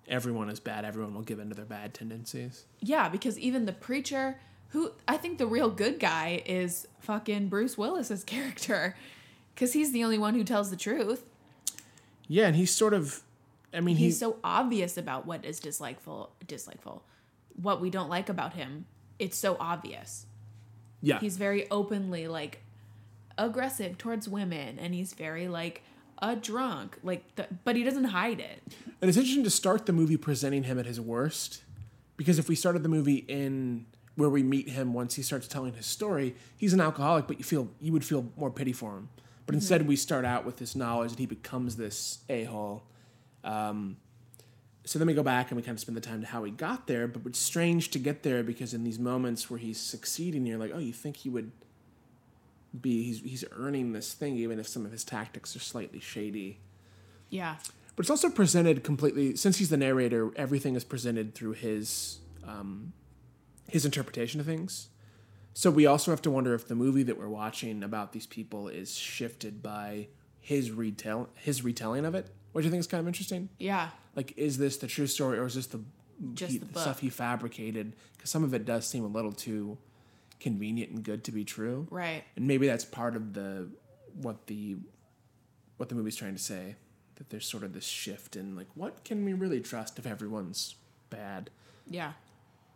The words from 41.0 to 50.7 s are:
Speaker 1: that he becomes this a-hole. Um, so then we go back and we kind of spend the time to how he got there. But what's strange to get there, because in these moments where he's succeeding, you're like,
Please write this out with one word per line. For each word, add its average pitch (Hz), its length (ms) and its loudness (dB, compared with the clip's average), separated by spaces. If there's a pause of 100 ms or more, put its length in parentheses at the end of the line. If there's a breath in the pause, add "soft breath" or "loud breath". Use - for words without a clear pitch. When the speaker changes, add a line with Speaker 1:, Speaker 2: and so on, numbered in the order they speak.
Speaker 1:
that 117 80 -6
he 131 60 -2
becomes 117 520 -4
this - 420 -6 (100)
a-hole. 110 540 -4 (600 soft breath)
Um, 104 520 -4 (880 soft breath)
so - 160 -2
then 160 80 6
we 160 60 6
go 143 100 4
back 123 260 4
and 127 60 -4
we 120 80 -2
kind 120 120 -6
of 107 40 -6
spend 117 160 -8
the 113 60 -6
time 113 200 -6
to 104 60 -8
how 117 160 -6
he 104 80 -6
got 170 360 -6
there. 120 200 0
But 120 160 -8
what's 123 160 -4
strange 170 520 4
to 143 80 0
get 143 240 -2
there, 123 200 2
because 120 300 -4
in 117 100 -4
these 117 160 -2
moments 123 500 0
where 120 80 -6
he's 110 220 -6
succeeding, 151 640 -2
you're 113 140 -2
like, 110 140 -4